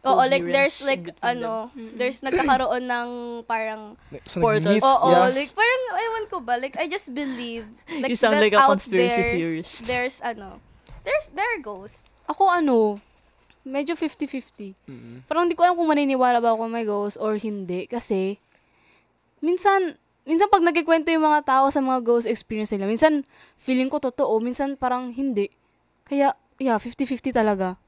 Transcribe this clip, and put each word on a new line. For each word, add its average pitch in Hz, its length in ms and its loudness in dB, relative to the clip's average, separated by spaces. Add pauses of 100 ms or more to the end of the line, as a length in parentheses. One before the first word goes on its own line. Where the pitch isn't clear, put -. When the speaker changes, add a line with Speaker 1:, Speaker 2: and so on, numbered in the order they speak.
Speaker 1:
Oo, 262 180 6
like, 262 220 2
there's, 277 260 2
Speaker 2:
coherence - 60 -2
in 277 100 -2
Speaker 1:
like, 269 200 -2
Speaker 2:
between - 120 -16
them. 240 160 -2
Speaker 1:
ano, 233 160 -6 (200)
Speaker 3:
Mm-mm. 226 240 -16
Speaker 1:
there's 247 260 -4
nagkakaroon 262 640 0
ng 240 240 -4 (340)
parang 220 380 -6 (260)
Speaker 4:
Like, - 180 -18
sa - 120 -8
Speaker 2:
Portals. 214 260 2
Speaker 4:
nag-meet, 208 200 4
Speaker 1:
Oo, 262 260 6
Speaker 4:
yes. 254 240 6
Speaker 1:
like, 277 180 -2
parang, 494 300 2 (160)
ewan 453 300 -4
ko 392 120 -8
ba, 240 160 -4
like, 262 200 -8
I 330 100 -4
just 330 240 -8
believe, 240 560 -8 (180)
Speaker 2:
<laughs> 320 180 -8
Speaker 1:
like, 254 80 -2
Speaker 2:
You 240 60 0
sound 247 220 4
Speaker 1:
that 311 80 6
Speaker 2:
like 311 80 4
a 214 80 8
Speaker 1:
out 269 160 6
Speaker 2:
conspiracy 240 400 0
Speaker 1:
there, 233 160 0
Speaker 2:
theorist. 165 500 -4
Speaker 1:
there's, 247 380 -4
ano, 220 400 -10 (400)
there's, 605 280 -4
there 381 180 -4
are 453 120 -4
ghosts. 202 460 -16 (200)
Speaker 3:
Ako, 392 220 0
ano, 247 500 2 (640)
medyo 277 320 -6
fifty 302 320 -4
fifty. 214 600 -12
Speaker 4:
Mm-mm. 120 400 -18
Speaker 3:
Parang 339 200 0
hindi 339 80 0
ko 330 80 0
alam 359 120 4
kung 339 160 0
maniniwala 262 480 2
ba 233 160 2
ako 226 120 -2
may 226 180 -6
ghost 208 340 -4
or 220 180 -2
hindi. 196 500 -6
Kasi, 196 520 -4 (1000)
minsan, 370 600 0 (240)
minsan 330 280 2
pag 392 120 6
nagkikwento 330 480 2
yung 320 160 2
mga 302 180 4
tao 269 260 4
sa 277 120 0
mga 262 200 0
ghost 233 240 2
experience 214 440 -4
nila, 196 160 -4
minsan 285 400 2 (300)
feeling 262 340 -2
ko 294 80 -2
totoo, 254 400 0
minsan 247 380 -2
parang 247 340 -4
hindi. 233 400 -4 (540)
Kaya, 277 300 0 (240)
yeah, 240 200 0
fifty 240 280 -6
fifty 262 240 -6
talaga. 202 480 0 (100)